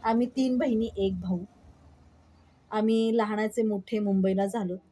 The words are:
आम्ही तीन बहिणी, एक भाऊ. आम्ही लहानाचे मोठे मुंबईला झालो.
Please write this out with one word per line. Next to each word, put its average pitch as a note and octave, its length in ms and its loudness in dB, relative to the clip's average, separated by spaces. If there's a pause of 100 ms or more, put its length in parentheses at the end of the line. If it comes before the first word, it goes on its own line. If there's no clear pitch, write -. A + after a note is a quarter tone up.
आम्ही A3+ 220 2
तीन B3+ 320 0
बहिणी, A3+ 380 0
एक G3 240 0
भाऊ. F3+ 180 -2 (1300)
आम्ही A3 460 2
लहानाचे G#3+ 460 0
मोठे G#3+ 360 -2
मुंबईला G3 480 2
झालो. G3 300 -4 (160)